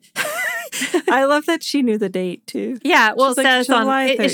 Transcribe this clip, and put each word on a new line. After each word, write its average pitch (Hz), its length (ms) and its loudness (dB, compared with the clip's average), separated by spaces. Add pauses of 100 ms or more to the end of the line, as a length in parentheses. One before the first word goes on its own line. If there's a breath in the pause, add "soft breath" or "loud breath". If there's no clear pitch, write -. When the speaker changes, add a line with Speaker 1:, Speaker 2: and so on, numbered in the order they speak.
(160)
Speaker 1:
<laughs> 659 920 -6
I 269 180 2
love 294 220 0
that 330 160 -2
she 285 200 -2
knew 220 140 0
the 208 120 -2
date, 185 380 -8
too. 220 360 -8
Speaker 2:
Yeah, 254 320 4
well, 262 160 4
Speaker 1:
She's 254 80 0
Speaker 2:
it 269 40 0
Speaker 1:
like, 254 220 4
Speaker 2:
says 269 40 -6
on, 240 140 4
Speaker 1:
"July 269 220 2
Speaker 2:
it, 262 160 0
it 269 120 2